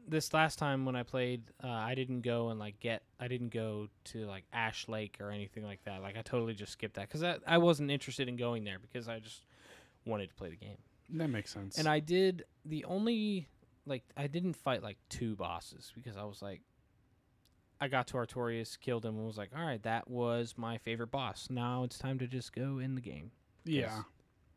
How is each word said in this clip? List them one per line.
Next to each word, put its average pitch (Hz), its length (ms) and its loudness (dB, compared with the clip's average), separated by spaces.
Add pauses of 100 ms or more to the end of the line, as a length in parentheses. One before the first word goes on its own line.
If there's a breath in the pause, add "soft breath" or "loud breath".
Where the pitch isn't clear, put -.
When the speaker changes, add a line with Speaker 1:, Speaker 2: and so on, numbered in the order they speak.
Speaker 1:
this 156 280 2
last 156 260 6
time 139 260 4
when 127 120 2
I 123 60 2
played, 123 400 0 (200)
uh, 131 60 -2
I 117 260 0
didn't 127 260 0
go 117 280 4
and, 110 100 -2
like, 104 220 -6
get, 113 220 0 (180)
I 123 80 -2
didn't 123 240 0
go 107 340 0 (180)
to, 113 200 -6
like, 95 260 -8
Ash 113 380 0
Lake 107 320 -4
or 104 100 -4
anything 104 320 -6
like 101 220 -8
that. 95 160 -6
Like, 98 160 -6
I 113 60 -4
totally 113 300 0
just 101 200 -8
skipped - 220 -6
that 98 140 -6
'cause 156 140 -4
I, 175 140 0 (100)
I 165 100 8
wasn't 156 320 8
interested 135 380 0
in 123 80 -2
going 120 300 2
there 95 140 -4
because 113 280 -8
I 113 120 -4
just - 260 -14 (600 soft breath)
wanted 104 220 0
to - 80 -14
play 90 140 -6
the 80 80 -10
game. 101 200 -14 (320)
Speaker 2:
That 160 200 0
makes 110 240 -2
sense. 98 240 -6
Speaker 1:
And 156 100 4
I 151 140 6
did 180 420 4 (220)
the 151 180 -4
only, 208 640 2 (380)
like, 135 180 -2 (140)
I 143 100 0
didn't 170 280 0
fight, - 280 2
like, 104 140 -6 (100)
two 110 300 -2
bosses 85 580 -6
because 104 220 -10
I 104 80 -6
was 101 160 -10
like, 98 200 -8 (1160)
I 143 80 0
got 127 200 4
to - 80 -10
Artorias, 117 640 -2
killed 117 260 0
him, 110 120 -2
and 110 80 -4
was 107 120 -6
like, 98 180 -6
"All 165 80 -4
right, 127 200 -2
that 113 260 0
was 120 480 2
my 113 220 -2
favorite 113 320 -2
boss. 123 380 -2
Now 123 340 0
it's 123 140 -4
time 135 220 -2
to 127 80 -2
just 127 260 -6
go 135 260 0
in 131 160 -2
the 127 60 -2
game." 80 300 -8 (340)
'Cause 160 80 0
Speaker 2:
Yeah. 110 300 2 (540)